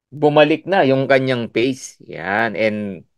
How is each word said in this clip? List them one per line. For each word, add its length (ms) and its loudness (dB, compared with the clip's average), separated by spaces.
bumalik 560 2
na 180 2
yung 220 2
kanyang 460 0
pace. 520 -4
Yan. 540 -4
And 480 -4